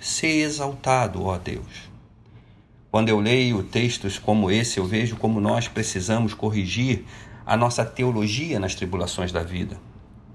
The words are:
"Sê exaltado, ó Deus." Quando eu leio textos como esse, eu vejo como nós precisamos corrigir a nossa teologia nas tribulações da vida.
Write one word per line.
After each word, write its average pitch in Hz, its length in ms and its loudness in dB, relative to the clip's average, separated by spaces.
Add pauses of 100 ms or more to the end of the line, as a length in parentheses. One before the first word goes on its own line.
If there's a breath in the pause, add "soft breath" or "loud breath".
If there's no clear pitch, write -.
"Sê 156 400 2
exaltado, 135 840 0
ó 95 140 0
Deus." - 540 -10 (1000 soft breath)
Quando 113 200 4
eu 107 100 6
leio 120 420 4
textos 117 560 -2
como 107 320 2
esse, 113 280 2
eu 92 80 0
vejo 110 300 0
como 113 220 0
nós 110 300 2
precisamos 110 640 0
corrigir 107 720 0 (460 loud breath)
a 107 60 4
nossa 120 280 2
teologia 120 760 0
nas 95 160 -2
tribulações 90 560 -4
da 85 100 -2
vida. 90 340 -6 (580)